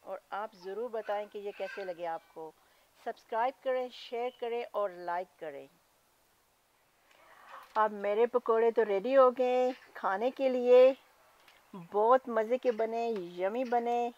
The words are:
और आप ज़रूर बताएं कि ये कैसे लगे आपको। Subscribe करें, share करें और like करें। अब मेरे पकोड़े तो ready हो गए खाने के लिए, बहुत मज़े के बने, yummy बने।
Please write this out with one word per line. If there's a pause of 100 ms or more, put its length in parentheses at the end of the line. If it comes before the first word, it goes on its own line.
और (140)
आप (140)
ज़रूर
बताएं
कि
ये
कैसे
लगे
आपको। (540)
Subscribe (100)
करें,
share
करें (100)
और
like (120)
करें। (2000)
अब
मेरे
पकोड़े
तो
ready
हो
गए (240)
खाने
के
लिए, (800)
बहुत
मज़े
के
बने, (300)
yummy
बने।